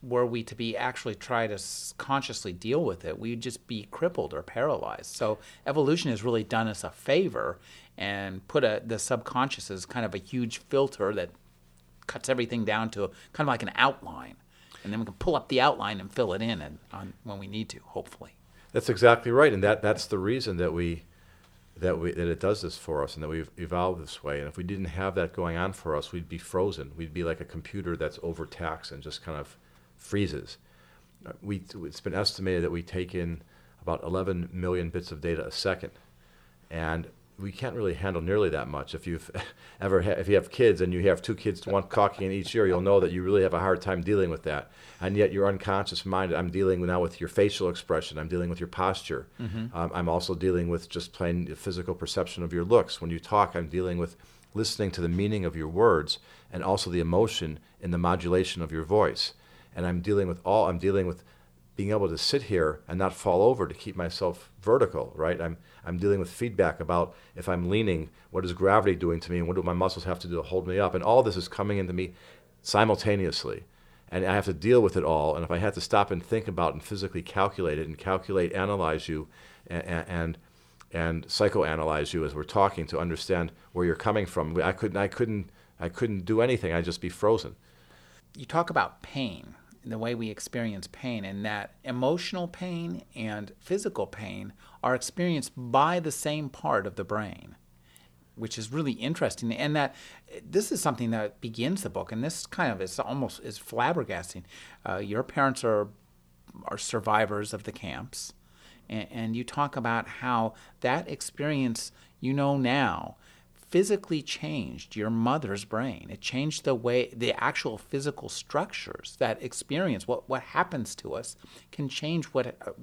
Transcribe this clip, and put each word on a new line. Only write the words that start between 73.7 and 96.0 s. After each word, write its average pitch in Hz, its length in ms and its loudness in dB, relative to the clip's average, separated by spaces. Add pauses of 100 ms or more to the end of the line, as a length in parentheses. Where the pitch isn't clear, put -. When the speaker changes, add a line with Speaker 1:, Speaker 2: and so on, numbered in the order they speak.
Speaker 2:
And 92 140 -2
I 92 100 4
have 98 100 2
to 95 80 0
deal 113 280 6
with 95 160 4
it 78 80 2
all. 78 300 2
And 82 100 -2
if 76 60 -4
I 85 80 2
had 101 160 0
to 87 60 -6
stop 101 300 2
and 87 100 -2
think 110 280 -2
about 82 240 2
and 76 100 -10
physically 95 380 -6
calculate 92 560 0
it 78 100 -4
and 78 100 -8
calculate, 95 540 0
analyze 92 560 0
you 78 220 -4 (380)
and, 85 200 -6
and, 85 500 -2 (540)
and 82 360 -2
psychoanalyze 80 840 2
you 80 140 0
as 73 100 -4
we're 76 80 -4
talking 98 440 2
to 71 120 -2
understand 85 540 0 (180)
where 90 140 2
you're 82 100 4
coming 107 300 2
from, 85 360 0
I 92 120 2
couldn't, 98 240 -2
I 101 100 2
couldn't, 107 420 -2 (300)
I 87 80 -4
couldn't 98 380 -2
do 110 160 4
anything. 117 320 2
I'd 85 100 2
just 85 160 -4
be 90 80 -6
frozen. 107 480 2 (800)
Speaker 1:
You 135 100 -12
talk 170 240 0
about 131 320 0
pain, - 540 -8 (300)
the 113 120 -6
way 117 160 -2
we 113 160 -4
experience 107 640 -6
pain, 120 320 -6
and 101 220 -6
that 104 280 -6 (100)
emotional 165 640 0
pain 175 560 -8 (120)
and 107 440 -6
physical 202 460 -2
pain 98 480 -10 (300)
are 127 100 4
experienced 160 600 -2
by 135 440 4
the 156 120 -2